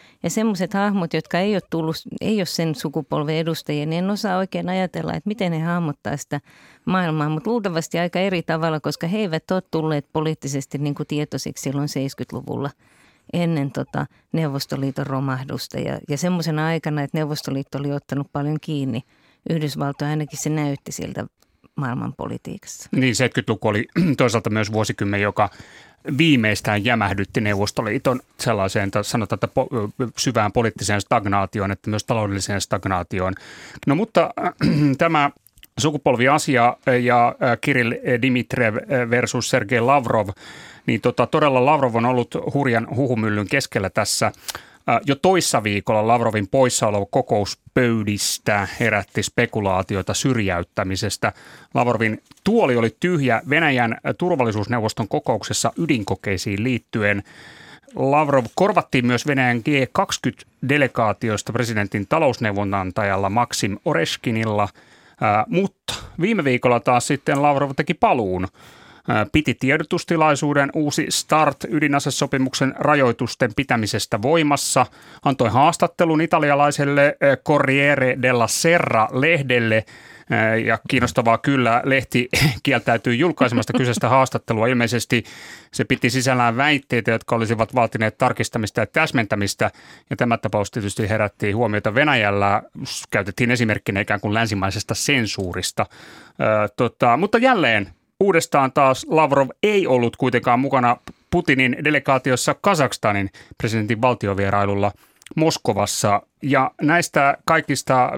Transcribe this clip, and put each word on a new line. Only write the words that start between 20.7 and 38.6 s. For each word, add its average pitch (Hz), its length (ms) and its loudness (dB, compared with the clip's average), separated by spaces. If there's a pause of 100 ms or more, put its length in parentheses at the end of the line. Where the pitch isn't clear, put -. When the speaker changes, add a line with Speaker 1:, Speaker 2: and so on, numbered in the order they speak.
Speaker 1:
siltä - 340 -10 (500)
maailmanpolitiikassa. - 1160 -8
Speaker 2:
Niin, 127 240 0
seitkytluku 117 520 -2
oli 107 180 0 (160)
<clears throat> 160 160 0
toisaalta 117 320 0
myös 107 220 -2
vuosikymmenen, 101 500 -2
joka 104 280 0 (680)
viimeistään 110 640 2
jämähdytti 101 560 0
Neuvostoliiton 107 800 -2 (200)
sellaiseen, 98 500 0
ta-, 104 120 -2
sanotaan, 110 400 -4
että - 180 -2
po-, 113 560 -4
syvään 110 360 0
poliittiseen 107 480 0
stagnaatioon, 98 720 0
että - 180 -8
myös 107 140 -4
taloudelliseen 101 560 -2
stagnaatioon. 92 720 -4 (520)
No 139 80 2
mutta, 170 360 0 (320)
<clears throat> 147 360 2
tämä 156 320 2 (500)
sukupolviasia 135 960 2 (260)
ja, 120 260 4
äh, 120 320 0
Kirill 123 320 0 (300)
Dimitrev 123 540 0 (340)